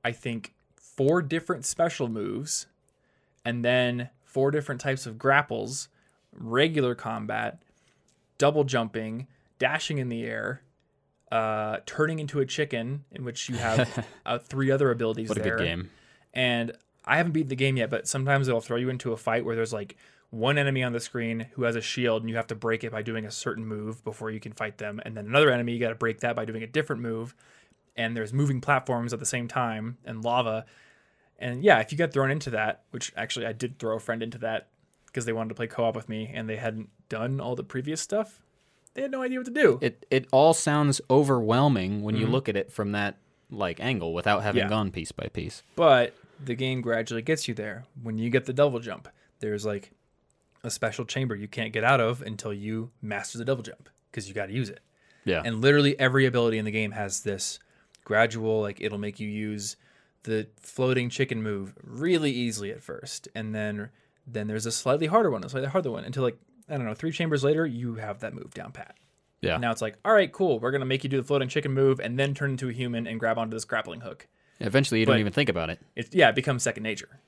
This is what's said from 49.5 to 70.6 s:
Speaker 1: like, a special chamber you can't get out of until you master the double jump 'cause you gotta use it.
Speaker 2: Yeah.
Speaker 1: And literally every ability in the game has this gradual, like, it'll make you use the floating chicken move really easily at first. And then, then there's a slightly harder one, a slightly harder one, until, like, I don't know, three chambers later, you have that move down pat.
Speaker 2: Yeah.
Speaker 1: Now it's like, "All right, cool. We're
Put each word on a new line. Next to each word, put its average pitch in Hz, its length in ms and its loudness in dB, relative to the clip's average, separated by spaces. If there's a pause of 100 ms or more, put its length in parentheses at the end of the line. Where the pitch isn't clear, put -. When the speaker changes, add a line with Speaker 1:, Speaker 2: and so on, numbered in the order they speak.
Speaker 1:
like, 101 260 -4 (720)
a 120 80 -6
special 113 340 -4
chamber 127 300 -2
you 104 120 -10
can't 113 260 -6
get 113 100 0
out 131 160 6
of 120 220 0
until 107 320 -8
you 110 380 -6 (100)
master 104 360 -8
the 117 80 -6
double 123 180 0
jump - 260 -16 (220)
'cause 98 160 -8
you 98 60 -14
gotta 101 200 -6
use 120 160 -2
it. - 100 -16 (460)
Speaker 2:
Yeah. 87 200 2
Speaker 1:
And 113 160 -2
literally 143 380 6
every 131 260 6
ability 117 320 2
in 107 80 -2
the 107 60 -4
game 107 200 0
has 104 300 -6
this - 380 -4 (440)
gradual, 110 580 4
like, 101 200 -4
it'll 104 160 -4
make 104 220 -6
you 107 80 -6
use 104 480 -6 (480)
the 110 240 -2 (120)
floating 127 500 0
chicken 123 340 -2
move 101 400 -6
really 151 480 0
easily 110 400 -4
at - 100 -12
first. - 540 -12
And 110 180 -6
then, 107 360 -4 (360)
then 113 220 -6
there's 110 180 -4
a 113 60 -2
slightly 147 340 2
harder 196 240 4
one, 107 140 -2
a - 60 -10
slightly 135 200 -2
harder 151 220 0
one, 98 120 -6
until, 131 200 -2
like, 120 160 0 (280)
I 151 100 -6
don't 120 100 -2
know, 110 80 -4
three 160 160 -4
chambers 151 320 0
later, 156 240 4
you 120 280 -4
have 107 260 -8
that 110 120 -8
move - 220 -14
down - 160 -12
pat. - 240 -16 (460)
Speaker 2:
Yeah. - 160 0
Speaker 1:
Now 120 140 0
it's 113 120 -4
like, 110 200 -8
"All 214 100 4
right, 196 180 6
cool. 160 280 2
We're 123 120 0